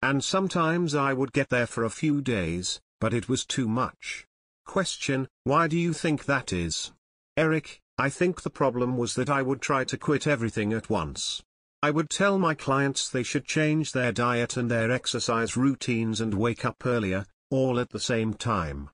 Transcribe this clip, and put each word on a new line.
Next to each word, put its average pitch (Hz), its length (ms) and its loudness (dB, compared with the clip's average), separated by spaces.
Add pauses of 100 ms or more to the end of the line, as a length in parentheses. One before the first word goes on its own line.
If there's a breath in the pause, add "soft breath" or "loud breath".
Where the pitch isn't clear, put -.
And 135 220 2
sometimes 175 720 0
I 139 180 2
would 135 200 -2
get 139 160 0
there 123 180 2
for - 160 -4
a 113 80 0
few 143 300 0
days, 92 600 -2 (200)
but 110 140 0
it 117 140 -2
was 127 160 0
too 127 240 -2
much." - 580 -4 (380)
Question, 139 600 -2 (160)
why 151 240 4
do 156 100 0
you 170 160 2
think 151 320 0
that 139 280 0
is? 85 400 -4 (440)
Eric, 156 440 0 (160)
I 135 140 2
think 180 320 0
the - 80 -4
problem 123 460 0
was 120 180 -2
that 127 160 0
I 139 100 2
would 131 220 -2
try 131 220 2
to 135 120 -6
quit 143 300 0
everything 113 460 0
at 113 180 -2
once. 80 520 -2 (380)
I 147 100 2
would 156 200 0
tell 196 280 2
my 165 160 2
clients 139 540 0
they 127 140 -2
should 135 220 -2
change 151 480 0
their 123 180 2
diet 120 460 0
and 120 140 0
their 113 200 2
exercise 117 680 0
routines 117 640 2
and 110 140 0
wake 113 300 0
up 123 220 -2
earlier, 101 400 0 (240)
all 131 280 2
at 123 120 -2
the 104 100 -6
same 110 340 0
time. 78 600 -2